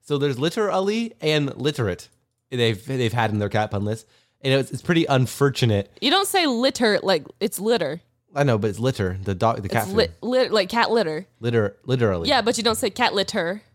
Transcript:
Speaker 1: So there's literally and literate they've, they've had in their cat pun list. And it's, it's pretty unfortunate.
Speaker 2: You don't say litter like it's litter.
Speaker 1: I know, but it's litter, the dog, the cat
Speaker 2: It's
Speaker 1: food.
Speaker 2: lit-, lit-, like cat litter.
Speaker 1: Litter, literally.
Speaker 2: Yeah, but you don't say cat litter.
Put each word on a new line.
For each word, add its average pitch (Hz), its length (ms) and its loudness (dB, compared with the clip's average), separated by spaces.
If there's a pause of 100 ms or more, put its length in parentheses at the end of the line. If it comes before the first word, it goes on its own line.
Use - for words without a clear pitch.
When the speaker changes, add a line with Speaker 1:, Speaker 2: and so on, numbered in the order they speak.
Speaker 1:
So - 180 -4
there's 139 200 0
literally 202 800 -2
and 151 360 0
literate 123 520 -2 (420)
they've, 117 360 0
they've 127 260 -2
had 117 180 2
in 107 80 0
their 104 120 0
cat 107 200 0
pun 104 140 -4
list. 107 220 -6 (340)
And 135 140 0
it's, 135 180 0
it's 135 100 -10
pretty 165 220 2
unfortunate. 127 880 2 (100)
Speaker 2:
You 254 100 2
don't 381 160 2
say 359 200 2
litter 240 560 2
like 175 220 0 (160)
it's 190 200 -4
litter. 180 400 -2 (340)
Speaker 1:
I 143 100 2
know, 123 120 4
but 107 140 0
it's 85 80 -8
litter, 104 440 -2
the 98 120 -2
dog, 113 280 0
the 95 60 -6
cat 117 140 0
Speaker 2:
It's 147 80 -4
Speaker 1:
food. 202 60 -2
Speaker 2:
lit-, - 260 -2
lit-, 247 300 0
like 202 180 0
cat 233 200 0
litter. 185 360 -2 (140)
Speaker 1:
Litter, 113 440 0
literally. 113 460 0
Speaker 2:
Yeah, 262 100 4
but 220 160 0
you 226 80 -4
don't 226 120 2
say - 120 -2
cat 226 260 0
litter. 190 460 -2 (140)